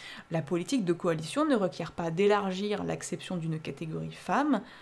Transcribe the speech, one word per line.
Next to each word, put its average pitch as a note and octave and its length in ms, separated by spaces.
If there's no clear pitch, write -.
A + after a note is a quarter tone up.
La E3 120
politique F3+ 420
de E3+ 80
coalition E3 520
ne C#4+ 120
requiert F3 360
pas E3+ 180
d'élargir G3 760
l'acception E3 520
d'une D#3+ 240
catégorie D#3+ 520
femme, A#3+ 500